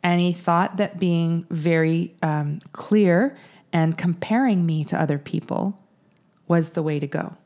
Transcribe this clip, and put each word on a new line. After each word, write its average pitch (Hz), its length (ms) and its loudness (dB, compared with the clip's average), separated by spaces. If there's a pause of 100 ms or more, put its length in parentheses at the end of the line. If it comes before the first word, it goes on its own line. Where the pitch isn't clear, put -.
And 175 160 2
he 175 120 2
thought 175 440 0
that 196 220 -4
being 170 520 0
very, 165 720 0
um, 151 380 -2 (120)
clear 208 640 2 (360)
and 160 240 2
comparing 185 720 0
me 156 180 -2
to 151 160 -2
other 147 180 0
people - 600 -6 (720)
was 165 220 0
the 165 120 -6
way 151 180 -2
to 143 60 -6
go. 151 280 -8 (120)